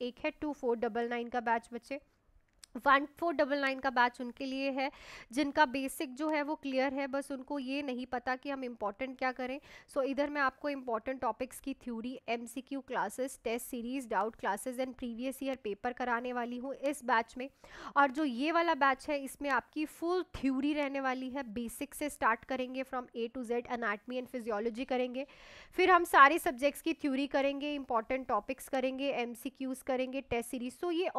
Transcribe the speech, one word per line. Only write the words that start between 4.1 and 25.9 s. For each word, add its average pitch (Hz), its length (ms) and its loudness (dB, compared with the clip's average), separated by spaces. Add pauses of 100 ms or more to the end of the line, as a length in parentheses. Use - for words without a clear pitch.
उनके 247 260 -6
लिए 269 240 -2
है 269 200 -2 (420)
जिनका 285 320 4
बेसिक 269 500 -2
जो 302 140 -2
है 302 140 2
वो 294 120 -2
क्लियर 269 400 0
है, 277 120 -2
बस 277 260 -4
उनको 277 260 -6
ये 269 240 -2
नहीं 254 240 -4
पता 254 300 -2
कि 285 140 -8
हम 269 140 -4
इंपॉर्टेंट 247 540 -6
क्या 262 140 0
करें। 254 280 -6 (340)
So 285 80 2
इधर 277 280 0
मैं 294 100 -2
आपको 269 280 0
इंपॉर्टेंट 254 520 -4
टॉपिक्स 254 400 -2
की 269 140 -4
थ्योरी, 240 440 -8 (100)
एमसीक्यू 240 520 -6
क्लासेस, 233 640 -4
टेस्ट 240 220 -2
सीरीज, 247 440 -6
डाउट 214 260 0
क्लासेस 233 400 -4
and 262 180 -4
प्रीवियस 247 480 -6
ईयर 269 220 -4
पेपर 214 280 -4
कराने 247 400 -2
वाली 247 260 -4
हूँ 262 160 -6
इस 277 300 -2
बैच 233 340 2
में। 262 100 -6 (480)
और 277 140 8
जो 294 140 0
ये 277 280 2
वाला 339 220 4
बैच 269 340 2
है 294 160 0
इसमें 285 260 -6
आपकी 269 340 0
फुल 349 400 0 (120)
थ्योरी 269 380 0
रहने 277 260 -2
वाली 262 300 -2
है, 277 120 -6
बेसिक 233 520 -8
से 294 160 -4
स्टार्ट 240 340 2
करेंगे 262 400 -4
from 247 320 -6
A 233 120 -2
to 254 160 -8
Z, 240 260 -2
anatomy 233 520 -4
and 240 120 -12
physiology 226 540 -2
करेंगे, 254 380 -2 (460)
फिर 370 180 6